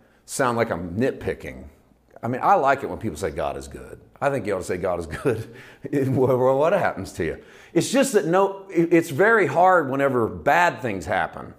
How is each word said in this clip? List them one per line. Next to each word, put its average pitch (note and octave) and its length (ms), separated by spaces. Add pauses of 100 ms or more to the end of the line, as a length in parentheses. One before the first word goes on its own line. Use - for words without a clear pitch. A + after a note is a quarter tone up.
(240)
sound A#2+ 320
like A#2 140
I'm F2 260
nitpicking. D#2+ 680 (580)
I A#2 60
mean, B2 140
I F#3 120
like C#3 280
it F#2 80
when F2+ 80
people F#2+ 180
say F2+ 140
God C#2+ 260
is C#2+ 120
good. C#2 320 (200)
I C#3 100
think B2 160
you G2+ 80
ought F#2 40
to F2 60
say G2 120
God F2+ 220
is E2+ 80
good - 480 (160)
<laughs> - 220
in C3+ 240
wha-, B2+ 200
wha-, C3 200
what D#3 160
happens F#2+ 420
to F#2 100
you. D2 180 (300)
It's E3 180
just C4 240
that F#3 120
no, F#3+ 440
it, E3 220
it's E3 180
very G3 360
hard E3 440
whenever C3 360
bad C#3 540
things F#2+ 260
happen F2 520